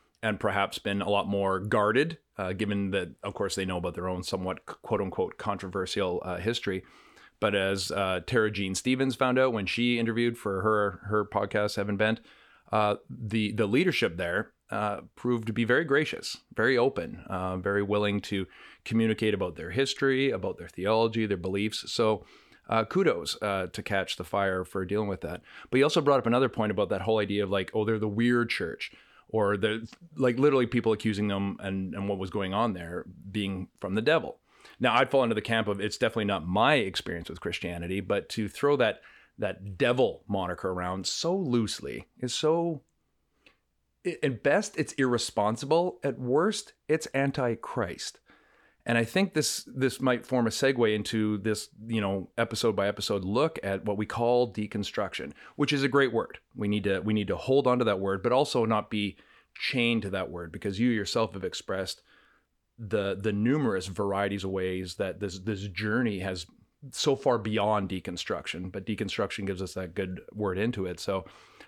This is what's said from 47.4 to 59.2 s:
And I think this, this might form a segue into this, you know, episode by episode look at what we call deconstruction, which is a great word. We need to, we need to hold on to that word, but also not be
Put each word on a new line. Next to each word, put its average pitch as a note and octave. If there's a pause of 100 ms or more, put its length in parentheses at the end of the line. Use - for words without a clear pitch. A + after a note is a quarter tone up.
And A#2
I A#2
think F#3
this, -
this C3
might B2+
form A#2+
a -
segue A#2+
into G#2+
this, G#2 (160)
you A2+
know, G2
episode A2+
by G2
episode G2+
look B2+
at G2
what G#2
we G#2
call A#2+
deconstruction, G2+ (240)
which D3
is C#3
a C#3
great C3
word. - (160)
We G#2
need G#2
to, F#2+
we G#2+
need G#2
to F#2+
hold C3
on B2
to B2
that G2+
word, G2
but A#2
also B2+
not G#2+
be G#2 (360)